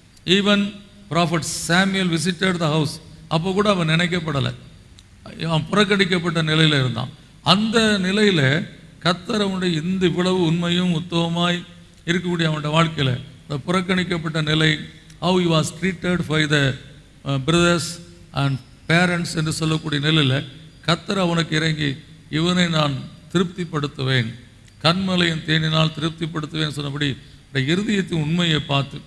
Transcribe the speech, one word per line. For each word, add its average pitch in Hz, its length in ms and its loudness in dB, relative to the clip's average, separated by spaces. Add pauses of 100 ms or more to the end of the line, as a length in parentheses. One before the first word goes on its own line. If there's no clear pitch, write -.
(240)
Even 202 480 2 (380)
prophet 165 320 2 (260)
Samuel 185 500 2
visited 180 420 0
the 165 80 2
house. 156 320 0 (280)
அப்போ 165 240 0
கூட 208 180 2
அவன் 175 180 2
நினைக்கப்படலை, 160 640 -2 (920)
அவன் 160 260 0
புறக்கணிக்கப்பட்ட 185 720 2
நிலையில 156 380 2
இருந்தான். 117 280 -2 (340)
அந்த 214 600 4
நிலையில 180 680 2 (300)
கர்த்தர் 180 420 -2
அவனுடைய 185 400 0
இந்த 185 260 0
இவ்வளவு 180 380 2
உண்மையும் 175 500 2
உத்தமமாய் 175 720 0 (420)
இருக்கக்கூடிய 175 380 0
அவனுடைய 151 340 -2
வாழ்க்கையில 147 420 2 (280)
அந்த 143 180 -6
புறக்கணிக்கப்பட்ட 175 760 -2
நிலை, 156 360 2 (420)
how 185 200 2
he 175 40 2
was 165 200 2 (160)
treated 180 480 -2
by 151 220 0
the, 139 240 2 (500)
uh, 139 220 -2
brothers 170 400 2 (480)
and 139 240 0 (300)
parents 175 460 2
என்று 160 180 -2
சொல்லக்கூடிய 156 560 -2
நிலையில 147 360 2 (400)
கர்த்தர் 185 340 -2
அவனுக்கு 170 380 0
இறங்கி, 151 400 -2 (340)
"இவனை 175 380 0
நான் 151 240 0 (400)
திருப்திப்படுத்துவேன், 143 1000 -2 (480)
கன்மலையின் 175 640 0
தேனினால் 156 520 2
திருப்திப்படுத்துவேன்" 160 720 -4
சொன்னபடி 143 480 -4 (360)
இந்த 135 80 0 (120)
இருதயத்தின் 185 500 0
உண்மையை 160 360 0
பார்த்து 139 480 -4